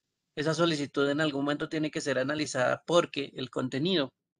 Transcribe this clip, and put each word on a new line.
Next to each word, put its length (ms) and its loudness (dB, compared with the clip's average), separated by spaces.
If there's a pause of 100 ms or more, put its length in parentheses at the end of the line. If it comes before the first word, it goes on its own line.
(360)
Esa 180 0
solicitud 560 2
en 100 0
algún 220 0
momento 260 -2
tiene 220 -2
que 100 -6
ser 200 -2
analizada 640 0
porque 480 0
el 160 -6
contenido, 640 0 (260)